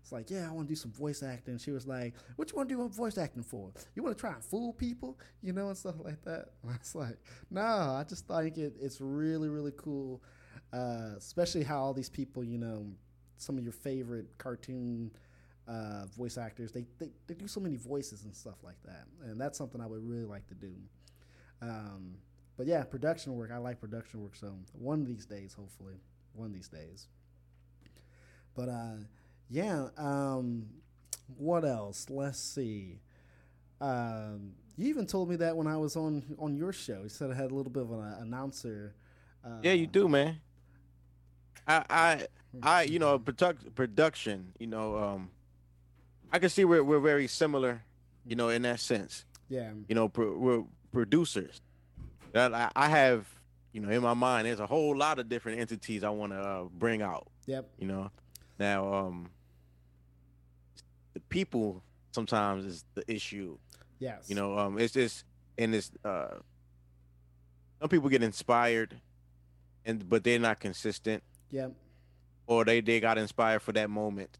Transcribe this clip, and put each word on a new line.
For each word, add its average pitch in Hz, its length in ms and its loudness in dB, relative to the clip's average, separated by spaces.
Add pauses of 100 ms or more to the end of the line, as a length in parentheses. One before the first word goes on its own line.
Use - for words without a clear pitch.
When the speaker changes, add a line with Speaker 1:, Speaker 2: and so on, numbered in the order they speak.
Speaker 1:
it's - 120 -18
like, 117 180 -10
"Yeah, 185 160 -6
I 160 60 -8
wanna 156 140 -6
do 151 80 -2
some 127 160 -10
voice 143 300 -6
acting." 127 360 -8
She 143 140 -8
was 127 140 -6
like, 123 280 -6 (240)
"What 311 120 -6
you - 60 -12
wanna 269 140 -2
do 240 180 -4
voice 214 300 -4
acting 139 260 -4
for? 98 280 -12 (240)
You 214 80 -6
wanna 247 120 -2
try 202 180 -6
and 113 100 -12
fool 233 300 -4
people, 247 460 -8 (220)
you 185 100 -6
know, 196 160 -4
and 190 100 -8
stuff 180 220 -8
like 151 240 -10
that?" - 340 -10
<laughs> - 60 -20
I 120 140 -6
was - 180 -12
like, 127 220 -6 (340)
"No, 185 100 -2
I 160 460 0
just - 200 -12
think 160 300 -2
it, 147 220 -4
it's 135 220 -6
really, 156 480 -2
really 147 280 -4
cool, 135 460 -8 (500)
uh, 120 440 -6
especially 170 460 -2
how 143 180 -2
all 135 120 -2
these 131 160 -4
people, 131 340 -8
you 117 140 -6
know, 113 280 -6 (520)
some 139 200 -6
of 123 60 -4
your 117 100 -8
favorite 120 640 -8
cartoon, 120 760 -8 (560)
uh, 107 380 -8 (100)
voice 120 220 -8
actors, 113 340 -10
they, 123 140 -8 (120)
they, 160 120 -10 (180)
they - 80 -12
do 202 120 -14
so 208 120 -8
many 175 160 -4
voices 117 480 -8
and 104 120 -16
stuff - 280 -18
like 92 220 -20
that." 80 200 -18 (180)
And 110 180 -10
that's 143 160 -4
something 123 240 -10
I 113 60 -10
would 110 200 -10
really 117 180 -6
like 101 220 -14
to 92 80 -18
do. 95 180 -14 (880)
Um, 104 520 -12 (440)
but 127 100 -6
yeah, 160 160 0
production 143 520 -4
work, 113 160 -8
I 120 60 -10
like 120 220 -8
production 113 440 -12
work, 98 120 -16
so 101 180 -12 (200)
one 147 280 -2
of 131 60 -2
these 107 180 -10
days, 98 280 -16
hopefully. 95 460 -18 (340)
One 113 140 -12
of 104 60 -10
these 92 160 -14
days. 80 380 -18 (1500)
But, 123 140 -6
uh, 117 260 -6 (540)
yeah, 151 380 -2 (100)
um, 135 680 -2 (720)
what 160 280 0
else? 110 440 -4
Let's 139 300 -4
see. 104 600 -6 (840)
Um, 110 680 -4 (240)
you 208 140 -2
even 277 180 -2
told 185 220 0
me 175 80 0
that 165 180 2
when 156 120 0
I 156 100 0
was 151 180 -2
on, 156 280 -2 (140)
on 147 180 -2
your 175 180 -4
show. 101 300 -8
You 104 60 -10
said 135 220 -6
I - 20 -4
had 135 180 -4
a 135 40 -4
little 135 160 -4
bit 131 120 -2
of 113 80 -6
an, 113 80 -6
uh, 104 220 -8
announcer, 117 720 -8 (520)
uh, 120 180 -12
Speaker 2:
Yeah, 180 100 6
you 165 140 4
do, 196 220 6
man. 151 300 6 (1300)
I, 156 220 6
I, 165 380 6 (340)
I, 165 220 8
you 156 160 2
know, 143 180 6
Speaker 1:
Mm-hmm. 120 60 -2
Speaker 2:
product-, 139 520 0
production, 107 840 2
you 117 80 -6
know, 110 300 -2
um, 98 340 -2 (1000)
I 175 80 4
can 180 100 6
see 196 160 8
we're, 170 180 10
we're 147 160 8
very 143 280 6
similar, 131 560 2 (420)
you 117 100 -4
know, 117 140 4
in 117 140 4
that 120 180 2
sense. - 440 -2 (220)
Speaker 1:
Yeah. 120 240 -6 (160)
Speaker 2:
You 110 80 2
know, 113 140 6
pro-, 107 280 0
we're 120 260 4 (280)
producers. 117 720 2 (720)
That 120 200 8
I, 117 220 2
I 139 120 6
have, 135 380 8 (480)
you 107 80 -8
know, 101 80 -4
in 120 140 4
my 120 100 6
mind, 120 320 4
there's 113 140 -2
a 104 80 -4
whole 147 280 2
lot 147 220 2
of 120 120 -4
different 117 300 -4
entities 113 440 -4
I 104 60 0
wanna, 104 300 -4
uh, 98 260 -4
bring 107 360 0
out. 92 260 -4 (200)
Speaker 1:
Yep. 131 200 -6 (120)
Speaker 2:
You 95 80 -6
know, 98 240 -4 (480)
now, 98 340 0
um, 90 360 -2 (1800)
the - 80 -12
people 110 600 0 (300)
sometimes 104 540 2
is 87 280 -10
the - 180 -6
issue. 101 460 -6 (420)
Speaker 1:
Yes. 120 300 -8
Speaker 2:
You 101 60 -2
know, 101 220 0
um, 101 200 0
it's 117 160 2
just, 123 320 0 (320)
and 113 180 2
it's, 101 160 0 (140)
uh, 73 300 -4 (1400)
some 156 100 0
people 147 200 6
get 127 140 8
inspired, 117 760 4 (840)
and, 110 220 -2
but 104 160 4
they're 120 160 6
not 113 200 4
consistent. 107 640 -2 (280)
Speaker 1:
Yep. 131 220 -6 (720)
Speaker 2:
Or 117 180 6
they, 117 160 8
they 113 180 4
got 113 180 4
inspired 110 440 4
for - 120 -6
that 107 160 2
moment. 104 500 -4